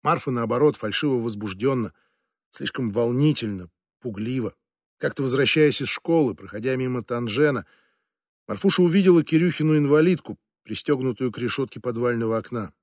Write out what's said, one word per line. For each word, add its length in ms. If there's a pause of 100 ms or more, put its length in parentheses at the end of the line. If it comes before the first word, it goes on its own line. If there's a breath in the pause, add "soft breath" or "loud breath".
Марфа, 300
наоборот, 440
фальшиво 440
возбуждённо, 720 (560)
слишком 420
волнительно, 800 (300)
пугливо. 560 (440)
Как-то 240
возвращаясь 580
из 60
школы, 480
проходя 400
мимо 280
Танжена, 640 (840)
Марфуша 360
увидела 400
Кирюхину 540
инвалидку, 600 (260)
пристёгнутую 680
к 60
решётке 420
подвального 580
окна. 460